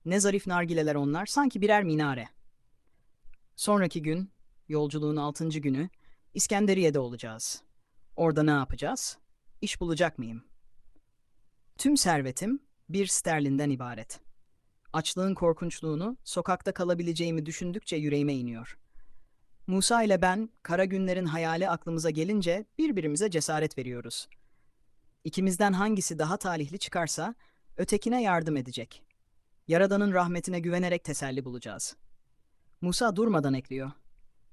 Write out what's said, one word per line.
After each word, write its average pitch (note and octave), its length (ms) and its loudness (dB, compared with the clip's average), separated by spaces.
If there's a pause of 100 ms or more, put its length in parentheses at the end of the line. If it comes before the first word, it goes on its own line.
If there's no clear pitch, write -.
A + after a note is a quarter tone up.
Ne F#3 160 2
zarif G3 260 2
nargileler E3 480 0
onlar, D3 320 0
sanki C4+ 340 0
birer G#3 240 4
minare. D3 440 0 (1300)
Sonraki F#3 460 2
gün, E3 280 -2 (380)
yolculuğun D3+ 480 -2
altıncı D3+ 440 -2
günü, C#3+ 280 -2 (460)
İskenderiye'de F#3+ 640 4
olacağız. A#2+ 640 -6 (540)
Orada D#3 260 4
ne D3+ 80 6
yapacağız? C#3+ 680 -2 (420)
İş - 200 -6
bulacak E3 380 0
mıyım? A2+ 260 -10 (1300)
Tüm C#4+ 180 4
servetim F3 640 0 (280)
bir F#3+ 180 0
sterlinden D3 640 0
ibaret. A#2+ 500 -6 (720)
Açlığın F#3 420 0
korkunçluğunu, E3+ 880 0
sokakta F#3 500 -2
kalabileceğimi E3+ 720 0
düşündükçe F3+ 500 -6
yüreğime D3 380 0
iniyor. A#2+ 440 -6 (880)
Musa G3 360 2
ile G3 200 4
ben, F#3+ 280 0 (120)
kara F3 220 2
günlerin F#3 420 0
hayali E3 420 0
aklımıza E3 420 -2
gelince F3 560 0 (120)
birbirimize G3 520 0
cesaret D#3 480 0
veriyoruz. A#2+ 500 -8 (960)
İkimizden F#3+ 480 2
hangisi F#3+ 460 0
daha D#3 180 0
talihli E3+ 420 -4
çıkarsa E3+ 560 -4 (420)
ötekine A3+ 460 2
yardım E3 340 2
edecek. B2 460 -6 (640)
Yaradan'ın G3 440 4
rahmetine F3 480 0
güvenerek F3 440 0
teselli C3+ 400 -4
bulacağız. A#2+ 520 -10 (840)
Musa F3+ 360 0
durmadan E3+ 380 4
ekliyor. C3+ 360 -6 (640)